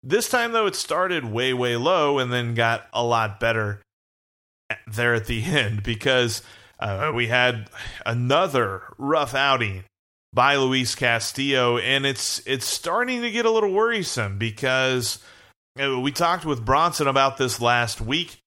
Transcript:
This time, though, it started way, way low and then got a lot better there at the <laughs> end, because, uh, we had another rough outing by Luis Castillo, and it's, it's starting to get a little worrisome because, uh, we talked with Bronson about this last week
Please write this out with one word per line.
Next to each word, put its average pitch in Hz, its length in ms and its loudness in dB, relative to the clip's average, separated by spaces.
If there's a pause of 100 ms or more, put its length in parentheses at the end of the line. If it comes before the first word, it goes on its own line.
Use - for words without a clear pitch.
This 190 240 0
time, 233 220 0
though, 226 160 2
it 185 80 -2
started 175 500 -2
way, 123 300 0
way 123 220 0
low 147 420 2
and 123 140 0
then 120 240 -2
got 117 360 0
a 120 120 0
lot 113 340 0
better 110 420 0 (1080)
there 120 260 0
at 107 120 -2
the 117 180 -2
<laughs> - 0 -
end, 110 400 0
because, 117 580 0 (380)
uh, 104 340 -4
we 117 140 -2
had 120 420 0 (340)
another 120 760 0 (160)
rough 139 380 0
outing 117 480 0 (500)
by 135 220 4
Luis 131 400 0
Castillo, 123 840 0
and 135 260 0
it's, - 420 -4
it's 131 180 -4
starting 240 560 -2
to 233 100 -4
get 226 160 0
a 226 40 4
little 214 200 2
worrisome 185 680 -2
because, 127 800 0 (600)
uh, 135 200 0
we 135 100 0
talked 170 340 0
with 131 200 -2
Bronson 151 420 2
about 135 300 4
this 127 240 -2
last 120 400 2
week 143 460 -4